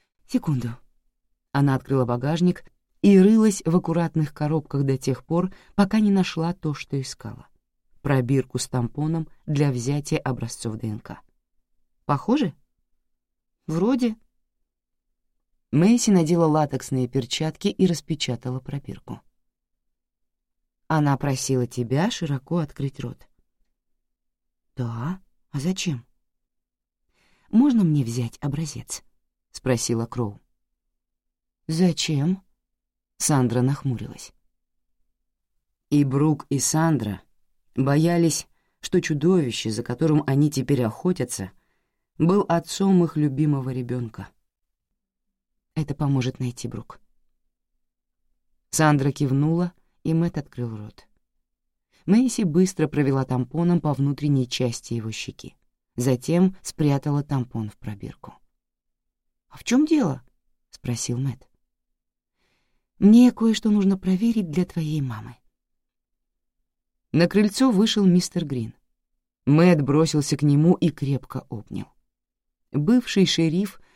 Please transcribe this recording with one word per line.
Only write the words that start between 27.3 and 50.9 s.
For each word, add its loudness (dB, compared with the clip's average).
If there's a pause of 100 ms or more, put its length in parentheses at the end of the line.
«Можно 4
мне 2
взять -6
образец?» -8 (480)
спросила -4
Кроу. -8 (1300)
«Зачем?» 0 (720)
Сандра 2
нахмурилась. -4 (1600)
И 4
Брук, 0
и -2
Сандра 0 (540)
боялись, 0 (340)
что 0
чудовище, 0
за -6
которым 0
они 2
теперь 0
охотятся, -4 (640)
был 2
отцом 0
их -4
любимого -2
ребенка. -8 (1500)
«Это -6
поможет -2
найти -8
Брук». -14 (1700)
Сандра 2
кивнула, 0 (320)
и -2
Мэтт -2
открыл -10
рот. -18 (1000)